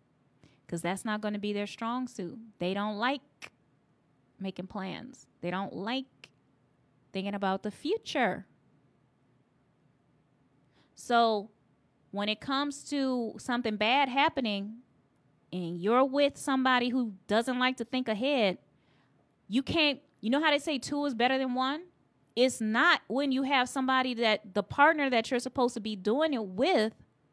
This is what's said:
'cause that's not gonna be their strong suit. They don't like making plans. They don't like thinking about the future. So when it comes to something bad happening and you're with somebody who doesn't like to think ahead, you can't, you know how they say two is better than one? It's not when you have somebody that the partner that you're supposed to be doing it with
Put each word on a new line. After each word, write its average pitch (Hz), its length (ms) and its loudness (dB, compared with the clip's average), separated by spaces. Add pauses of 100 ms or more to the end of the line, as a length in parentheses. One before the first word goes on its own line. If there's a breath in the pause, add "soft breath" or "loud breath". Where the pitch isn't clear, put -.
(680 soft breath)
'cause 170 140 -6
that's 185 240 -4
not 214 160 -4
gonna 208 180 -4
be 208 140 -4
their 202 140 -4
strong 240 400 -6
suit. 190 320 -10 (200)
They 175 140 -2
don't 202 240 -4
like 254 240 -2 (1160)
making 185 280 -8
plans. 185 600 -10 (140)
They 175 100 -4
don't 190 220 -6
like 233 560 -8 (840)
thinking 196 220 -4
about 196 280 0
the 214 80 -4
future. 285 760 -2 (2500 soft breath)
So 226 540 2 (640)
when 202 160 -2
it 214 140 -2
comes 277 480 -2
to 262 480 -2
something 240 400 -2
bad 247 320 2
happening 240 720 0 (720)
and 175 280 -4
you're 233 220 4
with 277 340 2
somebody 254 520 0
who 240 240 -2 (140)
doesn't 240 320 0
like 262 180 0
to 226 80 -6
think 254 220 -2
ahead, 220 500 2 (880 soft breath)
you 233 160 0
can't, 302 380 0 (180)
you 214 100 -2
know 269 120 2
how 311 100 4
they 294 80 2
say 294 180 -2
two 285 280 -4
is 285 80 -2
better 247 240 2
than 262 160 -2
one? 269 320 -2 (500)
It's 247 260 2
not 247 460 4
when 269 240 0
you 262 120 0
have 262 240 2
somebody 262 460 0
that 214 400 0
the 202 100 2
partner 294 460 4
that 233 200 2
you're 247 120 0
supposed 247 320 0
to 226 80 -8
be 214 160 -6
doing 262 360 2
it 226 120 -2
with 220 480 2 (400)